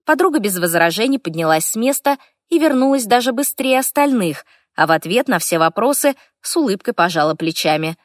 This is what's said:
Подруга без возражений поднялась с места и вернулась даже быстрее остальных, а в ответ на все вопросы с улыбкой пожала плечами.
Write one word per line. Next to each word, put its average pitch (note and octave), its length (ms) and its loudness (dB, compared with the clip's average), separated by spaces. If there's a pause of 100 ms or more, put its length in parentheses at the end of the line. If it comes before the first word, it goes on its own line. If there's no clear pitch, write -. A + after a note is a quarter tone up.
Подруга D#4 340 2
без G3 200 -4
возражений E3+ 600 0
поднялась D#3+ 480 -2
с - 80 -6
места C4+ 440 -2 (300)
и E4 100 2
вернулась C#4 480 2
даже A#3+ 260 2
быстрее C4 480 -2
остальных, C4 640 0 (320)
а D#3+ 100 2
в D#3+ 60 2
ответ F3+ 360 0
на G3+ 100 0
все E3 200 -2
вопросы A#3+ 560 0 (280)
с - 140 -8
улыбкой A#3 360 -2
пожала D#3+ 420 0
плечами. D#3+ 720 -4